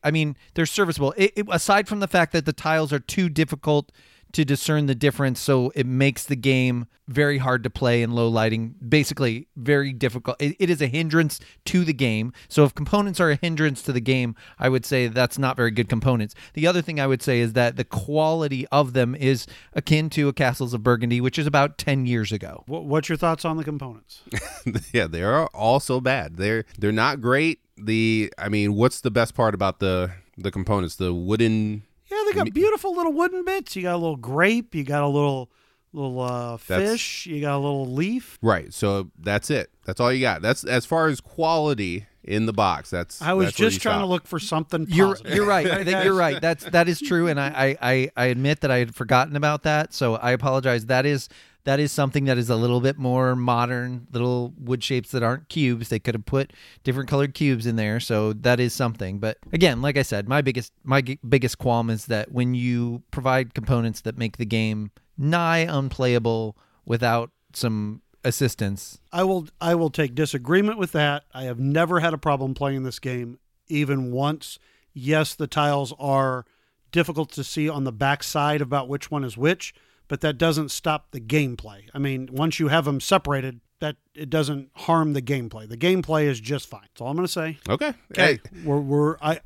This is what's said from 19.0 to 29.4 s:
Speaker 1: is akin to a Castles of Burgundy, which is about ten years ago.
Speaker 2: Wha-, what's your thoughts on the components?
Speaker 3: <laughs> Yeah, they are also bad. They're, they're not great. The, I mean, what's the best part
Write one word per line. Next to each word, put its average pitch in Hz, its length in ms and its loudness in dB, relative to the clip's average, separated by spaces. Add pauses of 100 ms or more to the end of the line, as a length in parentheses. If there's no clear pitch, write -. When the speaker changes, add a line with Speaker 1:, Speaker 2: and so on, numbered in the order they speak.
Speaker 1:
is 135 320 0 (260)
akin 156 380 2
to 147 160 2
a 139 60 0
Castles 127 400 -2
of 110 100 -4
Burgundy, 120 380 2
which 127 180 0
is 147 80 0
about 147 300 2
ten 135 280 0
years 110 280 0
ago. 87 340 -10
Speaker 2:
Wha-, 165 140 -8
what's 151 260 0
your 165 100 -2
thoughts 165 280 0
on 160 100 -2
the 160 80 -4
components? 139 640 -12
Speaker 3:
<laughs> - 40 -16 (640)
Yeah, 104 140 2
they 82 160 -4
are 139 240 2
also 127 540 0
bad. 123 340 -2
They're, 104 300 -2 (120)
they're 101 140 0
not 127 300 0
great. 143 380 0 (180)
The, 110 600 2
I 101 120 -4
mean, 104 260 2
what's 120 240 2
the 123 120 -2
best 117 240 0
part 110 200 2